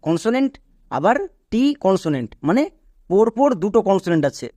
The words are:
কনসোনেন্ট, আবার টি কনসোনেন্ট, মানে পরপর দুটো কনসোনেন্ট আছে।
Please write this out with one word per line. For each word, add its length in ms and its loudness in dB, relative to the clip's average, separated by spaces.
কনসোনেন্ট, 460 0
আবার 260 0
টি 120 0
কনসোনেন্ট, 460 0
মানে 200 0
পরপর 380 2
দুটো 160 0
কনসোনেন্ট 420 0
আছে। 160 -14